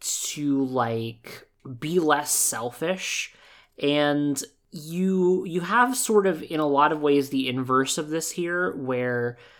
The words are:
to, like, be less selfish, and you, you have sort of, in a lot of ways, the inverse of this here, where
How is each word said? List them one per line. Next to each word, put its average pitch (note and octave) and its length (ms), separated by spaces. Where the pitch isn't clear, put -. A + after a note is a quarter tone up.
to, C#3+ 640
like, A#2 800
be D#3 200
less D3+ 320
selfish, - 1040
and D3 600
you, F3+ 760
you F3 160
have A#3+ 340
sort G#3 300
of, E3+ 160
in D#3+ 180
a D3+ 60
lot C#3+ 260
of D3+ 80
ways, C#3+ 300
the C3 180
inverse B2+ 480
of D3+ 140
this D#3+ 200
here, F3 460
where B2 640